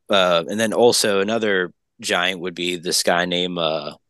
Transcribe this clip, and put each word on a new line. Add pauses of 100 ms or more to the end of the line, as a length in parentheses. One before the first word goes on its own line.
(100)
uh,
and
then
also
another (280)
giant
would
be
this
guy
named,
uh, (140)